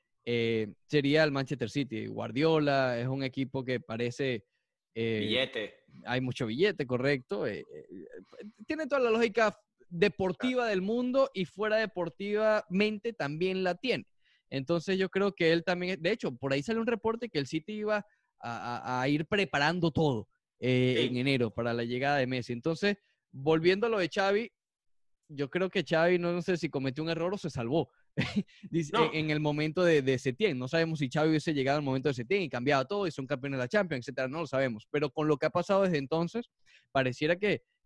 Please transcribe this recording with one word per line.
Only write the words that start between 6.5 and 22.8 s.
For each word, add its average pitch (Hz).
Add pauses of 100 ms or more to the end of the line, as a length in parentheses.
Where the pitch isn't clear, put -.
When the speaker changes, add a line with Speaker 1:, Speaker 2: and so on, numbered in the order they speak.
Speaker 1:
correcto. 131
Eh, 92 (100)
eh, 78 (600)
tiene 311
toda 277
la 240
lógica 226 (320)
deportiva 202
Speaker 3:
Claro. 226
Speaker 1:
del 190
mundo 247
y 185
fuera 214
deportivamente 208
también 180
la 180
tiene. 185 (440)
Entonces 170
yo 190
creo 196
que 165
él 165
también, 180
de 175
hecho, 175
por 135
ahí 143
sale 226
un 226
reporte 233
que 156
el 135
City 160
iba 208 (340)
a, 120
a, -
a 135
ir 151
preparando 165
todo, 131 (320)
eh, 127
Speaker 3:
Sí. 123
Speaker 1:
en 123
enero 123
para 117
la 120
llegada 131
de 127
Messi. 127
Entonces, 165 (340)